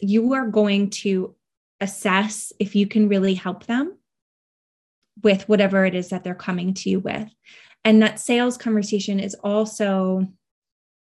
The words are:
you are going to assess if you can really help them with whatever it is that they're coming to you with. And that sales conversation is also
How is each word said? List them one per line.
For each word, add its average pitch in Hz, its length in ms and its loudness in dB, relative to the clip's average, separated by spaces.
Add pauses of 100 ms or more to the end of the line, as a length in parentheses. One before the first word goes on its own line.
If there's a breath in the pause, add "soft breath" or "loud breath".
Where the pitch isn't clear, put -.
you 226 320 2
are 262 140 -2
going 202 420 2
to 190 460 -2 (440)
assess 196 800 -2
if 196 160 -4
you 202 120 4
can 214 200 2
really 190 280 2
help 185 300 -8
them 285 320 -4 (1200)
with 196 260 2
whatever 196 380 4
it 180 100 0
is 180 140 -6
that 180 140 -6
they're 180 100 -8
coming 180 400 -4
to 190 160 -6
you 190 100 0
with. 214 300 -6 (540 soft breath)
And 220 180 8
that 214 180 2
sales 247 380 0
conversation 208 600 -2
is 190 160 -6
also 196 920 -2 (800)